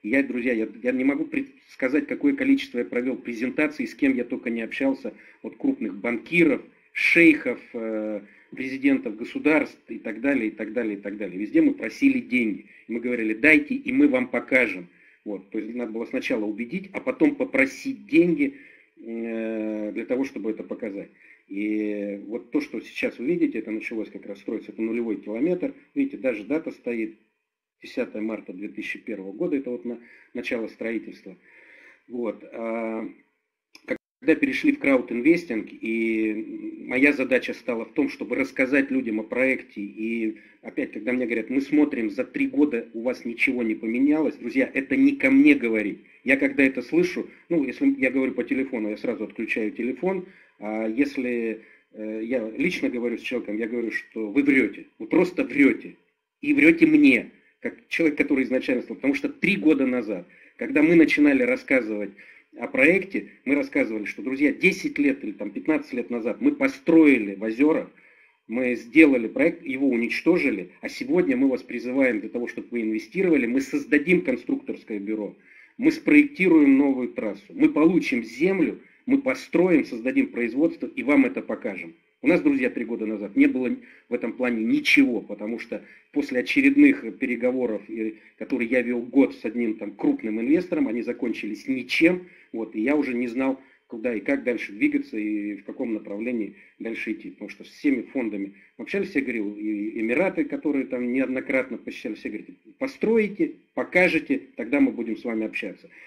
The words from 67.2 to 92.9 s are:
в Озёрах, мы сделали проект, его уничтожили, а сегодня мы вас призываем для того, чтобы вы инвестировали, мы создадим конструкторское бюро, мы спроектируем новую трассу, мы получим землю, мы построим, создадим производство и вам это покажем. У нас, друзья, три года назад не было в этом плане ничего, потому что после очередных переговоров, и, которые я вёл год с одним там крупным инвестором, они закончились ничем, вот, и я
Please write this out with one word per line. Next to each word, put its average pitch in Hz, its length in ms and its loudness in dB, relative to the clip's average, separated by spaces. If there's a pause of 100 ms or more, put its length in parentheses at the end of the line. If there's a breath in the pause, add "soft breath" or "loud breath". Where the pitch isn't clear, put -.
в 95 100 -8
Озёрах, 113 460 2 (580 soft breath)
мы 123 280 -2
сделали 123 520 6
проект, 160 340 0
его 135 240 -2
уничтожили, 120 840 0 (100)
а 110 80 -10
сегодня 139 480 0
мы 135 120 4
вас 127 140 -2
призываем 123 580 -2
для 107 100 -10
того, 120 160 -6
чтобы - 240 -12
вы 120 100 -4
инвестировали, 127 640 0
мы 123 160 0
создадим 147 640 0
конструкторское 120 760 -6
бюро, 101 380 -6 (400 soft breath)
мы 151 160 4
спроектируем 147 840 6
новую 127 320 2
трассу, 110 420 -8
мы - 160 4
получим 151 560 2
землю, 160 560 0 (240 soft breath)
мы 139 160 2
построим, 156 640 2
создадим 131 440 -2
производство 120 580 -2
и - 160 -10
вам 113 240 4
это - 160 -4
покажем. 90 520 -8 (280)
У 123 60 2
нас, 170 120 4
друзья, 135 300 2
три 120 160 -6
года 110 180 -4
назад 104 320 -6
не 143 100 6
было 127 300 0 (320 loud breath)
в 120 60 -4
этом 117 180 -4
плане 120 320 -2
ничего, 135 560 4
потому 104 380 -8
что - 260 -10 (280 loud breath)
после 135 280 -2
очередных 135 800 4
переговоров, 123 680 -2
и, 110 280 -6 (220 loud breath)
которые 117 320 -4
я 127 100 4
вёл 120 220 -4
год 131 340 4
с - 80 -20
одним 117 300 -2
там 104 180 -10
крупным 117 480 -2
инвестором, 151 480 2
они 113 140 -4
закончились 113 680 -6
ничем, 160 580 2 (260 loud breath)
вот, 110 220 -8
и 107 60 -4
я 139 160 0